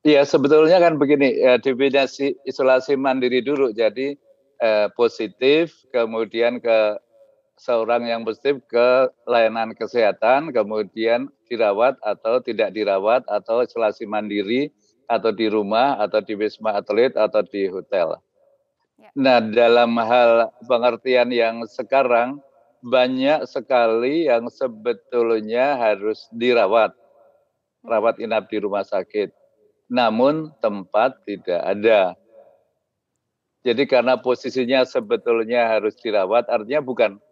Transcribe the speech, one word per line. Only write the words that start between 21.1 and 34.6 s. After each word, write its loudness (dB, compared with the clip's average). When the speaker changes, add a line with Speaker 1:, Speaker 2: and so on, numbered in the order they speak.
Speaker 1:
yang -2
sekarang, -2
banyak 0
sekali 0
yang 0
sebetulnya -2
harus -4
dirawat, 2
Speaker 2:
Hmm. -20
Speaker 1:
rawat 0
inap -4
di -4
rumah -6
sakit. -6
Namun 0
tempat -4
tidak -6
ada. 2
Jadi 0
karena 2
posisinya -2